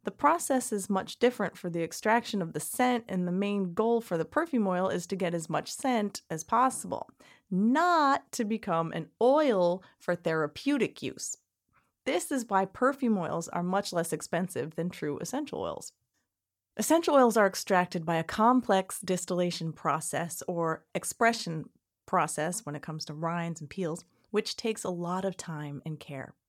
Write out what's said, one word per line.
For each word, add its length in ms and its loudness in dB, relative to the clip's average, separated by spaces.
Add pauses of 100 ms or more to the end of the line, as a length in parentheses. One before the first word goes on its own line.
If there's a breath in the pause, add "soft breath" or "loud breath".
The 60 -2
process 600 0
is 180 -4
much 300 -2
different 380 2
for 120 -6
the 140 -2
extraction 580 0
of 120 -6
the 80 -4
scent, 480 0
and 180 0
the 60 -2
main 400 0
goal 260 2
for 180 -4
the 60 0
perfume 420 0
oil 220 2
is 200 -2
to 100 -4
get 160 -2
as 160 -6
much 200 -2
scent 600 -2
as 160 -8
possible, 640 0 (420 soft breath)
not 800 4
to 140 -2
become 480 -2
an 160 -6 (120)
oil 640 4 (160 soft breath)
for 160 -2
therapeutic 880 0
use. 320 -8 (720)
This 260 -2
is 160 -2
why 160 2
perfume 540 0
oils 320 -4
are 120 -2
much 300 0
less 220 0
expensive 640 -4
than 140 -2
true 300 -4
essential 400 -6
oils. 320 -6 (840)
Essential 380 2
oils 200 8
are 120 6
extracted 580 2
by 100 0
a 80 0
complex 800 2
distillation 720 -2
process 720 -2
or 380 -2 (100)
expression 760 0 (360)
process 600 0
when 120 -6
it 40 -8
comes 220 -8
to 100 -10
rinds 460 -4
and 100 -12
peels, 360 -6 (260)
which 240 -2
takes 300 -4
a 40 -2
lot 360 -4
of 100 -2
time 500 -10
and 140 -8
care. 340 -12 (160)